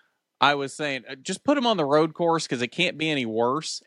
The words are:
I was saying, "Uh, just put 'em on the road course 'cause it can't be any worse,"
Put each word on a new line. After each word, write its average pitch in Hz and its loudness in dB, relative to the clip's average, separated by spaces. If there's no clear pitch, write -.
I 143 4
was 139 -6
saying, 139 -6
"Uh, 131 -12
just 180 -10
put 294 4
'em 240 0
on 220 2
the 156 2
road 156 4
course 165 0
'cause 120 -4
it 123 -2
can't 170 -2
be 156 -2
any 139 -2
worse," 120 -2